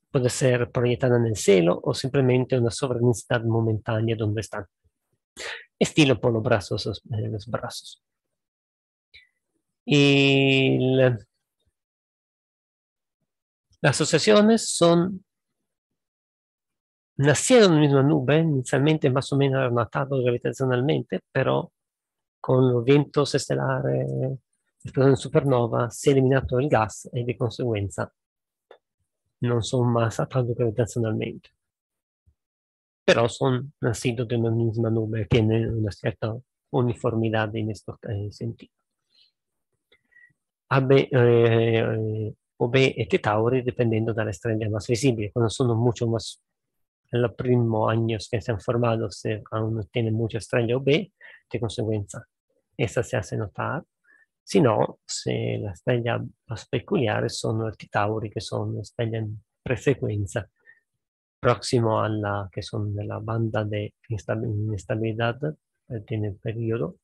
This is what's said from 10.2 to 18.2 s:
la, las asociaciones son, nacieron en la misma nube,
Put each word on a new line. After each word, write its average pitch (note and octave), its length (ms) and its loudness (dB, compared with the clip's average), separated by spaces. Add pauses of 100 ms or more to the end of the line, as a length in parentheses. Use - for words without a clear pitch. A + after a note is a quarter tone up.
la, B2+ 220 4 (2500)
las D3 100 4 (100)
asociaciones G#3 680 4
son, F3 560 2 (1900)
nacieron F3+ 560 6
en - 20 4
la D3+ 60 6
misma C#3 220 6
nube, C#3+ 360 4